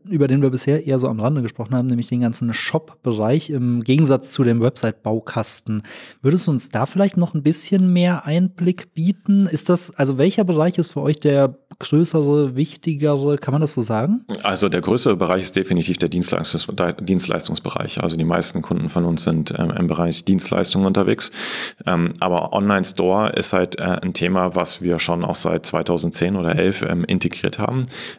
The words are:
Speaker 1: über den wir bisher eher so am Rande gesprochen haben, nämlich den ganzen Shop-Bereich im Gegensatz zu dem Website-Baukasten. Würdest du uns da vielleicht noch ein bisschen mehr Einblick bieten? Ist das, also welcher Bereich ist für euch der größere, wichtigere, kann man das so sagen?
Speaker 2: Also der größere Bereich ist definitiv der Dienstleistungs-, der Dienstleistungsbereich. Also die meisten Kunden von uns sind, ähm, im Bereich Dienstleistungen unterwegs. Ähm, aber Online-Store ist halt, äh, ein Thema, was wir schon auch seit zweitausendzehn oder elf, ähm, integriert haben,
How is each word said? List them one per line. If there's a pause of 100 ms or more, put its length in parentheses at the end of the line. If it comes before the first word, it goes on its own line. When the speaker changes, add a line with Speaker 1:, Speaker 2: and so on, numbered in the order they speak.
Speaker 1:
über
den
wir
bisher
eher
so
am
Rande
gesprochen
haben,
nämlich
den
ganzen
Shop-Bereich
im
Gegensatz
zu
dem
Website-Baukasten. (380)
Würdest
du
uns
da
vielleicht
noch
ein
bisschen
mehr
Einblick
bieten?
Ist
das,
also
welcher
Bereich
ist
für
euch
der (220)
größere,
wichtigere,
kann
man
das
so
sagen? (180)
Speaker 2:
Also
der
größere
Bereich
ist
definitiv
der
Dienstleistungs-,
der
Dienstleistungsbereich.
Also
die
meisten
Kunden
von
uns
sind,
ähm,
im
Bereich
Dienstleistungen
unterwegs. (540)
Ähm,
aber
Online-Store
ist
halt,
äh,
ein
Thema,
was
wir
schon
auch
seit
zweitausendzehn
oder
elf,
ähm,
integriert
haben, (360)